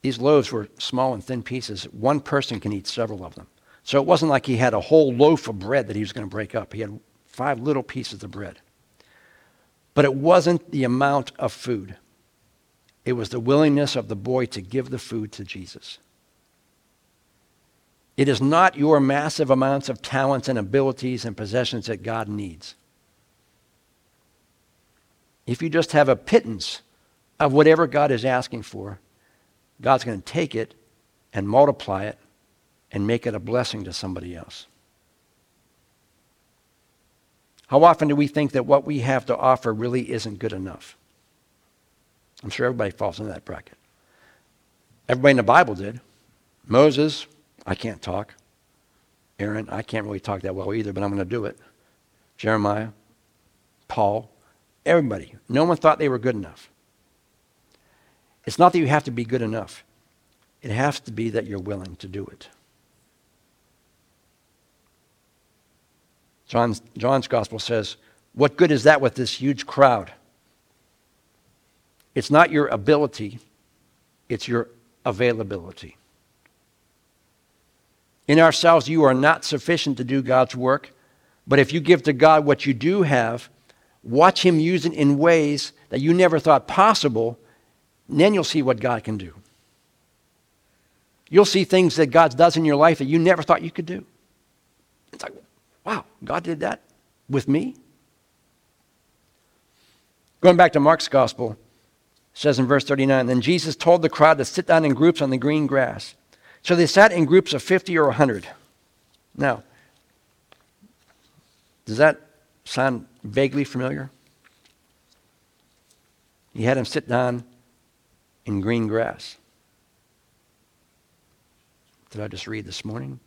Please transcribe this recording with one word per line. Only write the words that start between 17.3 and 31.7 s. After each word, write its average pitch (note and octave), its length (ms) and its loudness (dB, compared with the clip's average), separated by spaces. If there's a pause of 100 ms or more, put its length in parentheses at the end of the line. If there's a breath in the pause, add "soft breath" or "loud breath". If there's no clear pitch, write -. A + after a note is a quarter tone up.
It C#3 100 2
is B2+ 140 0
not E3 340 2
your D3 240 4
massive C#3+ 500 -2
amounts C3+ 380 0
of A#2+ 140 -10
talents C3+ 480 -4
and B2 100 -2
abilities B2+ 640 -4
and A2 140 -10
possessions A2+ 480 -6
that G2 180 -10
God A2+ 240 -8
needs. G2+ 480 -12 (2750)
If B2 140 -6
you E3 80 -6
just D#3+ 240 -2
have D3 160 4
a B2 80 2
pittance - 640 -2 (580)
of C#3 140 0
whatever D#3 340 6
God C#3+ 240 0
is A#2+ 140 -2
asking B2 380 -4
for, G2+ 360 -14 (840)
God's B2+ 240 0
gonna G#2+ 160 -8
take D3+ 340 -6
it A2+ 200 -8 (580)
and G2+ 160 -6
multiply G#2+ 560 2